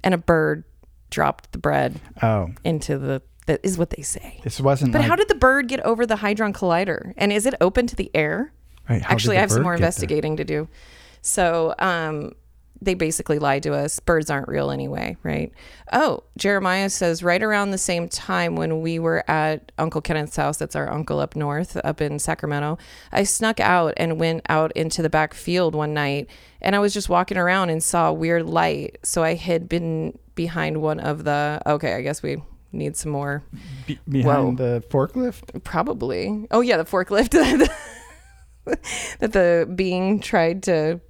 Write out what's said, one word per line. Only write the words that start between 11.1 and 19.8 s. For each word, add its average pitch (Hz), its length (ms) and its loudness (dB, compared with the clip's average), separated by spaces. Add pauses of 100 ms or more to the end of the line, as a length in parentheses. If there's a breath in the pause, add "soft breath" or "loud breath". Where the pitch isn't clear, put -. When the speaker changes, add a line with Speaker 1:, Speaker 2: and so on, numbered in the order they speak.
Speaker 1:
So, 165 560 2
um, 160 540 -2 (500)
they 190 120 0
basically 160 440 0
lied 139 240 2
to 151 120 -2
us. 143 260 -2
Birds 160 280 2
aren't 139 200 -2
real 143 220 -2
anyway, 139 520 -6
right? 151 300 -4 (400 loud breath)
Oh, 247 320 0 (120)
Jeremiah 196 540 0
says, 170 320 0
"Right 175 200 2
around 208 280 0
the 190 80 -2
same 170 300 -2
time 175 480 -2
when 160 260 -2
we 165 160 -2
were 165 320 0
at 156 480 0
Uncle 160 240 -2